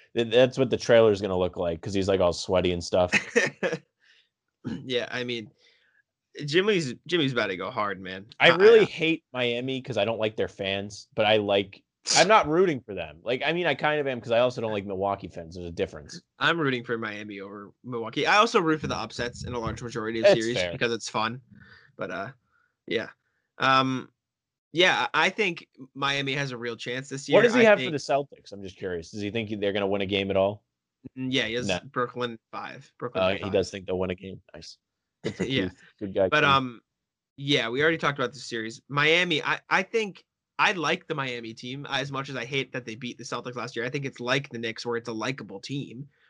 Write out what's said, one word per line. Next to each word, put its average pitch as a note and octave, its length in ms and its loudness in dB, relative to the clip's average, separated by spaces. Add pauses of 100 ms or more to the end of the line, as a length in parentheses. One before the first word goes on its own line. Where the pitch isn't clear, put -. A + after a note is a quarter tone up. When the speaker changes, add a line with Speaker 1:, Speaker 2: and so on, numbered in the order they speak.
(160)
Speaker 1:
Th-, A#2 140 0
that's B2+ 300 6
what C3 100 2
the G#2+ 80 0
trailer's A2+ 440 6
gonna F#2+ 160 0
look F2+ 200 0
like," E2+ 240 -2
'cause G2 140 -4
he's, F#2+ 120 2
like, G2 120 4
all F2 140 4
sweaty F2+ 400 2
and F2 100 -4
stuff. F2+ 280 2 (520)
Speaker 2:
<laughs> - 0 - (1200)
Yeah, A#2+ 280 -4
I B2 120 -4
mean, A#2 280 -6 (920)
Jimmy's, E3 520 2 (100)
Jimmy's D3 280 0
about A2+ 140 0
to F#2+ 100 -4
go F#2 120 -6
hard, G#2 320 -4
man. F#2+ 240 -12 (140)
Speaker 1:
I D3 100 8
Speaker 2:
I, E3+ 60 6
Speaker 1:
really A3 260 8
Speaker 2:
I F#3+ 40 4
Speaker 1:
hate D#3+ 460 -2
Miami B2+ 500 -2
'cause B2 160 -6
I G2+ 80 4
don't A2 140 -2
like A2 160 0
their F#2+ 120 -2
fans, G2 680 -6
but A2 100 2
I A2 120 6
like, G2+ 460 0 (340)
I'm E3 100 8
not G3 200 6
rooting D#3+ 340 2
for G2+ 140 -10
them. D#2+ 280 -8
Like, B2 220 -2
I D#3 80 0
mean, F3 140 0
I C#3+ 80 2
kind D3+ 240 0
of C#3 80 0
am B2+ 120 -4
'cause A#2 120 -4
I A2+ 80 6
also B2 220 2
don't A2 100 -2
like G2+ 140 -2
Milwaukee G2 420 -2
fans. E2 280 -14
There's F2 120 -8
a E2+ 40 -8
difference. E2+ 480 -6 (200)
Speaker 2:
I'm D#3+ 200 2
rooting C3 240 0
for A#2 140 -4
Miami G#2 440 -8
over G2+ 320 -14 (100)
Milwaukee. A#2+ 420 -4
I F3 120 4
also A3+ 220 4
root D#3+ 220 2
for D3+ 60 -6
the B2+ 100 -4
upsets A#2+ 460 -8
in B2 100 -8
a A#2+ 60 -4
large A2 240 -6
majority A2+ 360 -6
of A2 60 4
Speaker 1:
That's G3 160 8
Speaker 2:
series A#2 160 -2
Speaker 1:
fair. F2+ 140 -2
Speaker 2:
because A#2 200 -2
it's - 180 -6
fun. A2+ 320 -2 (540)
But, F#2 160 -8
uh, F#2+ 180 -8 (580)
yeah. - 220 -4 (500)
Um, C3 500 2 (640)
yeah, D3 400 2
I D#3+ 160 4
think F#3 380 -4 (260)
Miami C#3 400 -2
has C#3 180 -4
a B2 60 -10
real A#2 180 -6
chance B2+ 320 -8
this C#3+ 220 -10
year. D3+ 80 6
Speaker 1:
What G#3 60 6
does A#3 100 4
he B3 80 6
Speaker 2:
I A3+ 40 8
Speaker 1:
have G#3 140 8
Speaker 2:
think B2+ 80 -2
Speaker 1:
for - 40 -4
the D3 60 -2
Celtics? - 540 -2
I'm G2+ 120 -14
just F#2 140 -12
curious. F2+ 340 -6
Does G#2+ 100 -8
he G2+ 100 -2
think G#2+ 280 -4
they're G2+ 140 0
gonna G2+ 140 0
win G2+ 140 0
a G2 60 -2
game G2 240 0
at F#2+ 60 2
all? G2+ 260 0 (540)
Speaker 2:
Mm, C3 140 -4
yeah, B2+ 140 0
he A2 80 -6
has A#2+ 140 -4
Speaker 1:
No. F2+ 180 0
Speaker 2:
Brooklyn A#2+ 520 -4 (140)
five. G#2 480 -12
Brooklyn A#2+ 240 -2
Speaker 1:
Uh, F#2 60 4
Speaker 2:
by G2 60 0
Speaker 1:
he E2+ 80 -8
Speaker 2:
five. G2 100 -6
Speaker 1:
does F#2+ 180 2
think G2 140 -10
they'll F#2 140 -4
win F#2 100 -2
a F#2 60 -2
game. F#2 260 -14 (120)
Nice. - 240 -18 (460)
Good G#2 120 -6
for - 80 -4
Speaker 2:
<laughs> - 20 -6
Yeah. B2+ 240 -2
Speaker 1:
Keith. - 120 -20 (180)
Good G2 160 -8
guy, G2 140 4
Speaker 2:
But, D3+ 120 4
Speaker 1:
Keith. D3 80 6
Speaker 2:
um, C3 320 2 (560)
yeah, C#3 320 0
we B2+ 120 -2
already D#3+ 160 2
talked C#3+ 220 -2
about B2 140 -2
the - 60 -18
series. A2+ 500 -8
Miami, D#3 520 2
I, D3 180 -2 (100)
I F3 140 2
think G#3 400 -4 (360)
I E3 140 4
like E3+ 340 -2
the D#3+ 80 -4
Miami A#2+ 380 -6
team C3 360 -10
as C#3 220 -2
much C3+ 180 -6
as C#3 60 -8
I B2 80 -6
hate C3+ 300 -4
that B2+ 120 -8
they A2 100 -10
beat A#2+ 240 -10
the A#2 40 -14
Celtics B2 320 -8
last A#2+ 200 -8
year. A2+ 100 -4
I B2+ 40 -4
think C#3+ 160 -6
it's C3 140 -10
like C3 300 -2
the A#2 80 -10
Knicks A2+ 280 -8
where A#2+ 120 -2
it's A2+ 120 -10
a A#2 40 -4
likable A2 480 -8
team, C3+ 460 -10 (220)